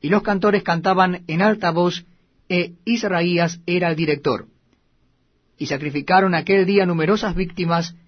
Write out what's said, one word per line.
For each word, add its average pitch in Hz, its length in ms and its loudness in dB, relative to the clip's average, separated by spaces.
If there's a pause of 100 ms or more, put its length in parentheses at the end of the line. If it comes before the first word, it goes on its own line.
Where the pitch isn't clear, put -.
Y 147 80 -4
los 196 140 2
cantores 202 400 0
cantaban 180 640 0
en 165 160 0
alta 214 260 0
voz, 175 360 -2 (440)
e 175 240 -2 (100)
Israías 180 840 0
era 175 220 0
el 165 60 -2
director. 147 520 -2 (1080)
Y 151 120 -8
sacrificaron 147 680 0
aquel 180 320 2
día 196 220 2
numerosas 175 480 0
víctimas 170 600 -2 (120)